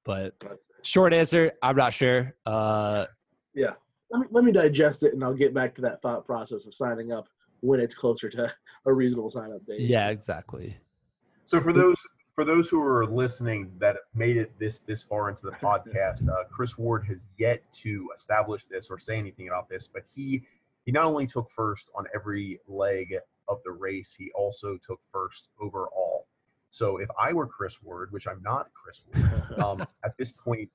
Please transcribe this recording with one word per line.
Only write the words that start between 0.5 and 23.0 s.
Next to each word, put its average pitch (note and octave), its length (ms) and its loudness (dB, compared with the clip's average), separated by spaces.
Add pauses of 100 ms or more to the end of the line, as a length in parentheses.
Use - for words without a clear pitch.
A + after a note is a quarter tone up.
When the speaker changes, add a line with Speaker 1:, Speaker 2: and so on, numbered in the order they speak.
Speaker 2:
see. - 160 -20 (100)
Speaker 1:
short F#3 300 6
answer, E3 400 6 (100)
I'm C3 140 2
not B2 160 4
sure. B2+ 420 2 (120)
Uh, G#2+ 600 0 (460)
Speaker 2:
Yeah. C3 220 0 (360)
Let A#3+ 120 0
me, B3 80 -2
let A#3+ 140 6
me A#3 80 8
digest D3+ 500 4
it, D3 100 6
and C3+ 100 -4
I'll C3 120 0
get C3+ 180 4
back B2+ 220 -2
to B2+ 80 -8
that A#2+ 180 -4
thought A#2+ 240 -4
process A2 400 -8
of G#2 80 -20
signing A#2 400 -4
up A2 160 -8 (320)
when C3 180 4
it's A#2 160 0
closer A#2 360 0
to A#2 240 -4 (320)
a C3+ 60 6
reasonable B2 380 2
sign-up A2 360 -12
date. G#2 140 -8
Speaker 1:
Yeah, A#2 280 4
exactly. G2 680 -8 (680)
Speaker 3:
So - 160 4
for E3+ 140 2
those, F3+ 260 8 (340)
for D3+ 100 0
those E3 260 4
who D#3+ 100 4
are B2+ 240 4
listening A2 760 -2
that G#2 160 4 (180)
made A#2 240 2
it A2 200 -4
this, G#2+ 200 -6
this - 240 -10
far G#2 260 -2
into G#2+ 160 -10
the F#2+ 60 -8
Speaker 2:
<laughs> G2 100 -18
Speaker 3:
podcast, G2+ 680 0
uh, F#2 160 -2
Chris - 340 -6
Ward A2+ 280 -2
has F#2+ 200 -10 (100)
yet A#2 240 0 (140)
to G2+ 400 -8
establish G#2+ 520 -2
this F#2+ 220 -12
or F#2 100 -12
say A2 200 -6
anything F#2+ 300 -10
about F2+ 200 -6
this, F#2 200 -12
but G2 160 -14 (100)
he, C3+ 320 -6 (400)
he B2 60 -2
not D#3 120 2
only D3+ 220 0
took A#2+ 240 -6
first G#2+ 440 -6
on G2 200 -8
every G2+ 520 -8
leg G2 480 -4 (340)